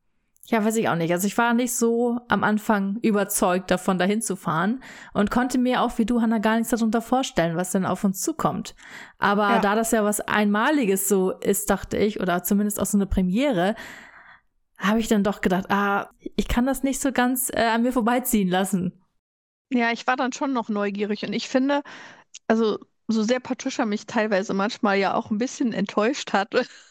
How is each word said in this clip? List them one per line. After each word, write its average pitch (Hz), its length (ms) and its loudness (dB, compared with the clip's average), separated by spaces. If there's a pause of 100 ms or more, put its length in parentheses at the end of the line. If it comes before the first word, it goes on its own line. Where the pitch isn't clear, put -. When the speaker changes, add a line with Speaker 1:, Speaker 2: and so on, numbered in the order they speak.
(480)
Speaker 1:
ja, 220 180 2
weiß 226 120 2
ich 190 120 2
auch 147 60 2
nicht. 165 160 0
Also 180 160 0
ich - 100 -2
war 233 160 2
nicht 240 220 0
so 233 520 0
am - 160 2
Anfang 208 580 0
überzeugt 196 680 2
davon, 185 260 0
dahin 202 240 2
zu 190 140 -4
fahren 180 460 -2 (320)
und 208 180 0
konnte 262 260 0
mir 247 240 2
auch, 240 160 -2
wie 226 80 2
du, 233 160 0
Hannah, 226 180 2
gar 220 180 2
nichts 226 140 0
darunter 226 300 2
vorstellen, 208 540 0
was 180 160 -2
denn 185 140 0
auf 160 180 -2
uns 196 180 0
zukommt. - 540 -4 (440)
Aber 202 300 2
Speaker 2:
Ja. 202 100 4
Speaker 1:
da 208 160 2
das 226 160 0
ja 226 120 4
was 208 180 0
Einmaliges 208 840 2
so 185 240 2
ist, - 380 -2
dachte - 280 -2
ich, 208 220 0
oder 180 240 0
zumindest 208 380 0
auch 202 60 0
so 208 100 0
eine 196 100 4
Premiere, 196 680 0 (1000)
habe 214 220 2
ich 220 80 -2
dann 208 160 2
doch 202 180 -2
gedacht, 185 280 -2
ah, 202 400 0 (100)
ich - 280 -6
kann 240 180 0
das 262 180 -2
nicht 269 180 -2
so 269 100 0
ganz, 254 420 0
äh, - 100 0
an 233 200 2
mir 247 100 0
vorbeiziehen 240 560 0
lassen. 185 540 -2 (640)
Speaker 2:
Ja, 233 220 2
ich 226 160 -6
war 254 100 0
dann 254 160 -2
schon 277 200 -2
noch 226 160 -2
neugierig 202 540 -2
und 190 100 -6
ich - 140 -6
finde, 277 340 2 (680)
also 220 320 2 (280)
so 220 160 0
sehr 254 160 0
Patricia 262 460 -4
mich 208 200 -4
teilweise 214 480 0
manchmal 196 440 0
ja 190 160 2
auch - 180 -2
ein 208 60 -2
bisschen 240 360 -2
enttäuscht 208 600 -2
hat, 202 200 0
<laughs> 247 160 0 (220)